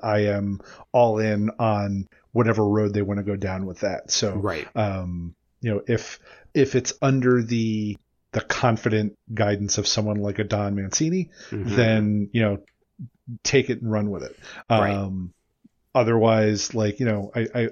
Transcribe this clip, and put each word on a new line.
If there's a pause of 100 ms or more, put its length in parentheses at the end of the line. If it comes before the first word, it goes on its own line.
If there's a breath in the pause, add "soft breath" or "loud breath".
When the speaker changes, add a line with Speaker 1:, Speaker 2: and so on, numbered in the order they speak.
Speaker 1:
I
am (320 loud breath)
all
in (100)
on (260 soft breath)
whatever
road
they
wanna
go
down
with
that.
So,
Speaker 2:
Right. (100)
Speaker 1:
um, (260)
you
know,
if, (340 loud breath)
if
it's
under
the, (360)
the
confident (160)
guidance
of
someone
like
a
Don
Mancini, (200 loud breath)
Speaker 2:
Mm-hmm.
Speaker 1:
then,
you
know, (840)
take
it
and
run
with
it. (320 loud breath)
Speaker 2:
Right.
Speaker 1:
Um, (640)
otherwise,
like,
you
know,
I,
I,